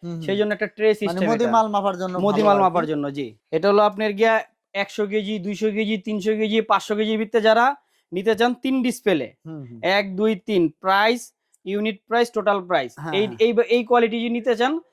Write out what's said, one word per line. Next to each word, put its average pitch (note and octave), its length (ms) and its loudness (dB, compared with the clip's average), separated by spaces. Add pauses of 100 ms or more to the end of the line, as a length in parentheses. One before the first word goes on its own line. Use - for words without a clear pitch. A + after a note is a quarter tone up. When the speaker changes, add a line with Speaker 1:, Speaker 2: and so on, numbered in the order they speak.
Speaker 1:
হুম, E3+ 100 -10
হুম। E3 100 -10
Speaker 2:
সেই F#3+ 140 -4
জন্য G#3 160 0
একটা G3+ 140 -4
ট্রে G#3+ 200 -4
Speaker 1:
মানে G#3+ 80 4
Speaker 2:
সিস্টেম F#3+ 360 -2
Speaker 1:
মুদি A#3 140 0
Speaker 2:
এটা। A3+ 80 0
Speaker 1:
মাল A3 160 4
মাপার G3+ 300 -2
জন্য F#3 200 -6
Speaker 2:
মুদি G3+ 240 2
Speaker 1:
ভালো - 20 2
Speaker 2:
মাল G3+ 120 6
Speaker 1:
আর - 20 2
কি। G3 40 4
Speaker 2:
মাপার F3 240 2
জন্য, D3 180 -4 (100)
জি। C#3 120 -6 (240)
এটা D#3+ 180 2
হলো G#3 140 6
আপনার G#3 300 0
গিয়া A3 220 2 (400)
একশো G3+ 320 -4
কেজি, G#3 320 -4
দুইশো G3+ 320 -4
কেজি, G#3+ 280 -2
তিনশো G#3+ 380 -4
কেজি, A3 240 0
পাঁচশো G#3 360 -2
কেজির A3 220 -2
ভিত্তিতে A3+ 220 0
যারা A3 260 4 (460)
নিতে G3 220 0
চান A#3 200 2
তিন C4 280 -2
ডিসপ্লে। F#3 460 0 (180)
Speaker 1:
হুম, D#3+ 180 -12
হুম। A#2 180 -18
Speaker 2:
এক, F#3+ 340 0
দুই, A3 160 2 (140)
তিন। G3 160 2 (180)
প্রাইস, G#3 400 2 (440)
ইউনিট G#3 340 -4 (100)
প্রাইস, A#3+ 220 2
টোটাল G3+ 360 0
প্রাইস। D3 320 -2
Speaker 1:
হ্যাঁ, D#3 160 -6
Speaker 2:
এই, G#3 120 2
Speaker 1:
হ্যাঁ। G3 120 -10
Speaker 2:
এই, A3+ 120 4 (180)
এই A#3+ 160 2
কোয়ালিটি A#3 340 2
যদি A#3 120 -4
নিতে A#3 260 -2
চান, C4+ 240 -2 (120)